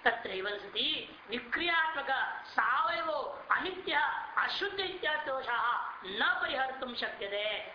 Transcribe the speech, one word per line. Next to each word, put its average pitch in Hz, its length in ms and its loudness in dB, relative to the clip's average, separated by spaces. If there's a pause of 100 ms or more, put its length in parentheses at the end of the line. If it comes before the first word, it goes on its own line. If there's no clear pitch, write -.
तत्रैव 202 460 2
सति 208 680 -4 (100)
विक्रियात्मक 320 800 0 (380)
सावयवो 311 720 2 (320)
अनित्य 302 500 2 (380)
अशुद्ध 392 400 0
इत्यादि 302 460 0
दोषाः 240 400 0 (400)
न 226 240 2 (120)
परिहर्तुं 262 540 -2
शक्यते 208 500 -2 (300)